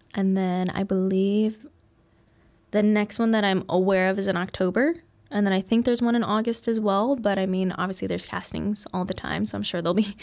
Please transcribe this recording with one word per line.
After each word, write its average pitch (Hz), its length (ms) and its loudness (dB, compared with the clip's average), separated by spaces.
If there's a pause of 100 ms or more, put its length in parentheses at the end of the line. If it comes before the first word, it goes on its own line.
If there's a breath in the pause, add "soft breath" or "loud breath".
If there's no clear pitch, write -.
(140)
And 190 220 0
then 185 320 0
I - 140 -4
believe 196 840 0 (1080 soft breath)
the 208 100 4
next 208 360 2
one 226 120 2
that 214 140 4
I'm 190 240 2
aware 185 420 4
of 196 80 -2
is 196 100 -2
in 175 80 0
October. 190 600 0 (360)
And 208 140 2
then 190 80 2
I 190 60 2
think 226 240 2
there's 240 180 2
one 233 140 2
in 233 80 2
August 220 440 -2
as 226 120 0
well. 208 360 2
But 208 220 0
I 190 80 0
mean, 185 260 0
obviously 190 360 -4
there's 175 180 -4
castings 185 680 -6
all 185 140 -2
the 185 80 -6
time, - 320 -4
so 208 100 -8
I'm 202 60 -6
sure 175 180 -4
there'll 170 140 0
be 208 280 0